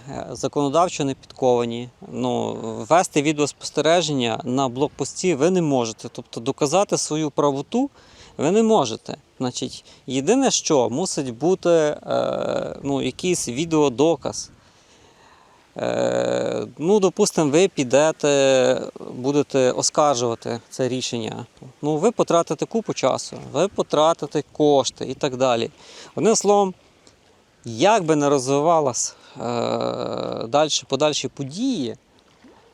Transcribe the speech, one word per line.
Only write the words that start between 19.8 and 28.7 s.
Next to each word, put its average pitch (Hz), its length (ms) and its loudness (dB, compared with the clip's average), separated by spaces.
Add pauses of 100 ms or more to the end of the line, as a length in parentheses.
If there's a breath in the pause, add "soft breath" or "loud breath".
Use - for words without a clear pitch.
це 131 180 -4
рішення. 117 580 -6 (360)
Ну, 151 160 -2
ви 196 140 2
потратите 170 540 0
купу 214 280 -4
часу, - 440 -2 (140)
ви 151 160 0
потратите 156 840 0
кошти 143 540 2
і 127 80 -8
так 131 240 -4
далі. 120 320 0 (460 loud breath)
Одним 196 200 2
словом, 196 380 2 (920)
як 175 380 2
би 160 120 2
не 143 140 2
розвивалась, 143 840 0 (220 loud breath)